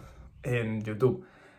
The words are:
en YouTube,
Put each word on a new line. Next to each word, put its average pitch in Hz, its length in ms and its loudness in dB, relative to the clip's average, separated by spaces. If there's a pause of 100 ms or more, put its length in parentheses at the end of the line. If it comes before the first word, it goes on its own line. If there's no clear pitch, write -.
(420)
en 113 400 0
YouTube, 107 420 2 (340)